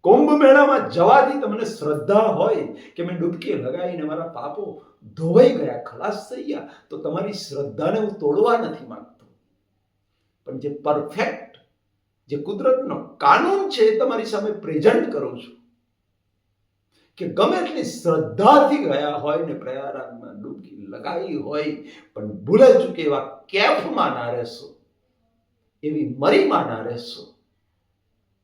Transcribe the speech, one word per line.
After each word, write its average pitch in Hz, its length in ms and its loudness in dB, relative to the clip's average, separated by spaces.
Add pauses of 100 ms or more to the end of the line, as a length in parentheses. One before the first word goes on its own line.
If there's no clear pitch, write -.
કુંભ 285 280 6
મેળામાં 285 580 6
જવાથી 254 500 4
તમને 220 260 -4
શ્રદ્ધા 147 540 0
હોય - 480 0 (280)
કે 170 80 -6
મેં 175 160 -8
ડૂબકી - 340 -4
લગાવીને 175 500 -6
મારા 156 240 -8
પાપો - 580 -12 (280)
ધોવાઈ 170 360 6
ગયા, - 340 -4
ખલાસ 202 460 -10
થઈ - 140 -12
ગયા, - 260 -8 (200)
તો - 80 -12
તમારી 190 360 -6
શ્રદ્ધાને 143 680 -4
હું 208 100 -2
તોડવા 214 480 2
નથી 135 300 -8
માંગતો, - 380 -20 (1200)
પણ 135 140 -12
જે 147 100 -6
પરફેક્ટ, - 880 -4 (720)
જે 143 100 -6
કુદરતનો 208 680 -2
કાનૂન 339 680 2
છે, 220 140 0
એ 214 160 4
તમારી 226 260 -2
સામે 214 260 -4
પ્રેઝન્ટ 208 600 0
કરું - 300 -8
છું - 160 -20 (1600)
કે 185 100 -8
ગમે 302 300 0
એટલી 339 260 -6
શ્રદ્ધાથી 247 960 4
ગયા 147 380 -2
હોય 147 300 -4
ને 139 80 -8
પ્રયાગરાજમાં 127 880 -12
ડૂબકી - 480 -18
લગાવી 170 460 -10
હોય, 147 480 -6 (300)
પણ 107 180 -10
ભૂલે 214 560 6
ચૂકે 165 140 -8
એવા 143 480 -4
કેફમાં 190 600 0
ના 120 200 -6
રહેશો, - 500 -10 (1040)
એવી 151 360 -4
મરીમાં - 480 2
ના 113 140 -8
રહેશો 117 500 -12 (1120)